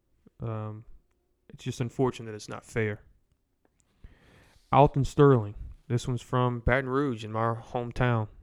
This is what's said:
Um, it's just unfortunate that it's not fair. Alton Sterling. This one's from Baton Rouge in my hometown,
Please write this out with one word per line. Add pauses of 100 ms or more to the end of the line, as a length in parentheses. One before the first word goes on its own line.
(420)
Um, (680)
it's
just
unfortunate
that
it's
not
fair. (1700)
Alton
Sterling. (340)
This
one's
from
Baton
Rouge
in
my
hometown, (140)